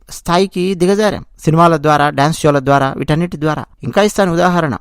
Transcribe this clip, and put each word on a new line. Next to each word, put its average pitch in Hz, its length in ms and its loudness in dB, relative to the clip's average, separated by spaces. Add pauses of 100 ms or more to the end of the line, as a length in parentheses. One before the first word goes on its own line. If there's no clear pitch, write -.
(100)
స్థాయికి 185 640 -2
దిగజారాం 196 500 0 (200)
సినిమాల 165 320 4
ద్వారా, 147 340 2
డాన్స్ 147 300 -2
షోల 143 180 2
ద్వారా, 135 380 0
వీటన్నిటి 156 440 -4
ద్వారా. 147 240 -4 (200)
ఇంకా 156 180 0
ఇస్తాను 202 300 0
ఉదాహరణ, 170 480 0